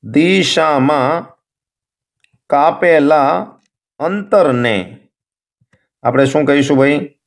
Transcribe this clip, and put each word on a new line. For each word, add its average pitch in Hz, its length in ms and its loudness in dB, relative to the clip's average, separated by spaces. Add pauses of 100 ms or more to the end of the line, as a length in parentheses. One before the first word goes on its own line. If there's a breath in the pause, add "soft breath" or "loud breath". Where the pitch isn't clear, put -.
દિશામાં 151 1200 0 (1200)
કાપેલા 156 1120 0 (380)
અંતરને 139 1000 -2 (1040)
આપણે 127 220 0
શું 143 200 0
કહીશું 143 320 0
ભાઈ? 143 380 0 (120)